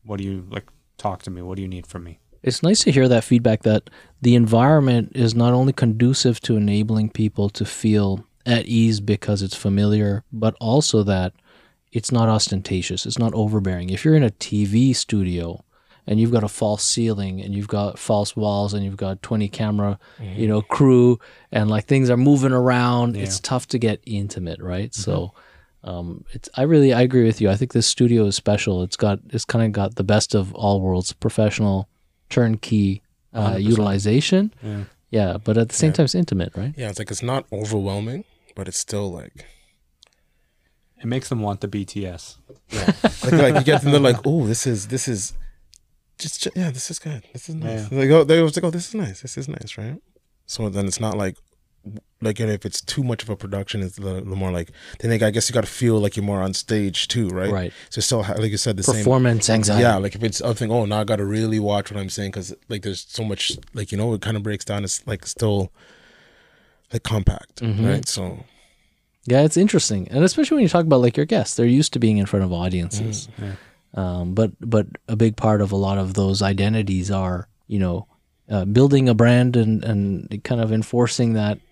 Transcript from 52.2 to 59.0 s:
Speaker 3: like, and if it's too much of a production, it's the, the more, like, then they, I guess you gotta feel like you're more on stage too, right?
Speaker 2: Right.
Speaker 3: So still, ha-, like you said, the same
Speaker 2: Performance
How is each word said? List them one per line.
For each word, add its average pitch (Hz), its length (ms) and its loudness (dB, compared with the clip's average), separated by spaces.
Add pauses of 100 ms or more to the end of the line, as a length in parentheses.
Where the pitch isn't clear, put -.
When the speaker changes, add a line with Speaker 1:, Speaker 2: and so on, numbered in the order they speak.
Speaker 3:
like, 110 180 -4
and 110 100 -2
if 104 160 -4
it's - 160 -6
too - 220 -4
much 120 200 -4
of - 60 -12
a 101 60 -4
production, 98 480 -8
it's 92 140 -8
the, 98 180 -6
the 95 200 -8
more, 95 160 -2
like, 90 200 -6 (280)
then 117 120 -2
they, 110 120 2
I 107 80 4
guess 110 180 -2
you 120 40 -8
gotta 113 140 0
feel 113 320 0
like 101 160 -2
you're 104 100 -4
more 101 160 -2
on 95 120 -2
stage 101 560 -2
too, 113 200 -2
right? 92 220 -2
Speaker 2:
Right. 90 220 -4 (160)
Speaker 3:
So - 120 -8
still, 110 220 0
ha-, 104 160 -4
like 110 120 0
you 104 60 -4
said, 104 200 -2
the 95 60 -4
same 127 120 0
Speaker 2:
Performance 120 540 2